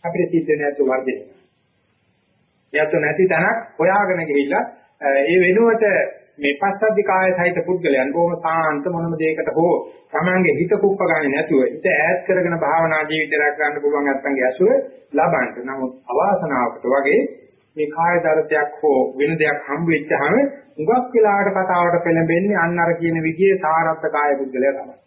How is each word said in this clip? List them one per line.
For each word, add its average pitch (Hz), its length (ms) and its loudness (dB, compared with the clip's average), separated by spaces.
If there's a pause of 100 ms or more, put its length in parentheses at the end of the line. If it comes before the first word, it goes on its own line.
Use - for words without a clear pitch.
අපිට 170 260 -2
සිද්ධ 160 200 -2
වෙන 147 140 2
අත්ෝ 143 240 0
වර්ධනය. 127 360 -2 (1500)
ඒ 151 80 0
අත්ෝ 156 180 2
නැති 160 260 2
තැනක් 185 340 0 (140)
හොයාගෙන 190 500 2
ගිහිල්ලා, 147 400 0 (320)
අ, 143 120 -4 (140)
ඒ 165 160 2
වෙනුවට 220 480 4 (480)
මේ 143 220 -2
පස්සද්ධි 202 480 0
කාය 190 280 2
සහිත 175 280 0
පුද්ගලයන් 147 500 0
බොහොම 170 280 0
සාන්ත 160 480 -2
මොනම 165 280 -4
දෙයකට 156 380 -2
හෝ 165 220 2 (340)
තමන්ගේ 185 480 0
හිත 165 180 0
කුප්ප 196 280 0
ගන්නේ 156 300 0
නැතුව 151 300 0
හිත - 260 -2
ඈත් 180 340 0
කරගෙන 175 360 0
භාවනා 160 460 0
ජීවිතය 156 320 -4
රැක 147 200 0
ගන්න 151 220 -2
පුළුවන් 143 280 0
නැත්නම්ගේ 135 400 -2
ඇසුර 185 260 2 (380)
ලබන්න. 143 380 0 (160)
නමුත් 135 300 -8 (120)
අවාසනාවකට 143 800 -2
වගේ 139 360 2 (540)
මේ 151 140 -4
කාය 165 300 0
දර්ශයක් 156 560 0
හෝ 139 240 2 (120)
වෙන 143 220 0
දෙයක් 151 280 0
හම්බ 160 260 -4
වෙච්චාම 151 480 0 (380)
හුඟක් 233 380 -2
වෙලාවට 202 440 2
කතාවට 175 460 2
පෙළඹෙන්නේ 170 580 0
අන්න 170 200 0
අර 170 140 2
කියන 170 260 -2
විදිහේ 175 400 2
සාරත්ත 160 480 0
කාය 147 260 0
පුද්ගලයා 135 420 -2
තමයි. 131 200 -12 (120)